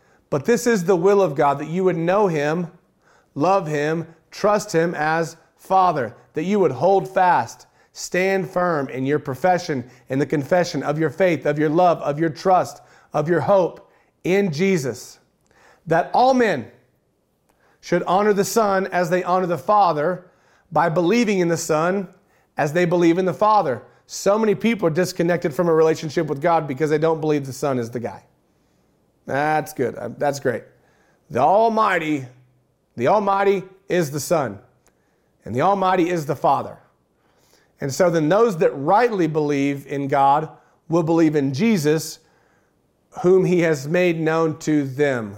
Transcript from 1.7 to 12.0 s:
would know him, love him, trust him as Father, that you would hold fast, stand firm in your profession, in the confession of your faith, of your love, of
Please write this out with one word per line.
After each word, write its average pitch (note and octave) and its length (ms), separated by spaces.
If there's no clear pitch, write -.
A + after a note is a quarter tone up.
would F3 120
know F#3 320
him, D#3+ 420
love E3+ 320
him, D#3 400
trust G#3 420
him E3 220
as D#3+ 420
Father, F3 600
that D#3 100
you G3+ 160
would D#3+ 120
hold F3 360
fast, E3+ 600
stand F#3 560
firm E3+ 400
in C3 160
your C#3+ 140
profession, D3 720
in C3+ 100
the C#3+ 60
confession D#3 580
of D3+ 160
your D#3+ 100
faith, E3 360
of D3 120
your D3+ 120
love, E3 300
of D3 200